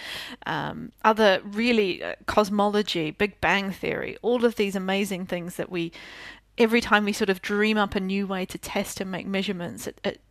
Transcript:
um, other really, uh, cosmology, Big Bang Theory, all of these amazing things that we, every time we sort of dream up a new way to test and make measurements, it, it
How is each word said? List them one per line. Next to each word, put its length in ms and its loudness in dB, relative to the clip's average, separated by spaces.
um, 460 -4
other 400 6
really, 580 2
uh, 120 -6
cosmology, 880 2
Big 280 -2
Bang 320 2
Theory, 500 -4
all 220 2
of 120 4
these 200 0
amazing 500 0
things 300 -6
that 140 -6
we, 220 -4
every 240 6
time 240 -2
we 80 0
sort 160 0
of 120 -2
dream 360 2
up 180 0
a 40 0
new 280 -2
way 180 -4
to 120 -8
test 420 -6
and 120 -6
make 160 -6
measurements, 600 -4
it, 160 -12
it 160 -4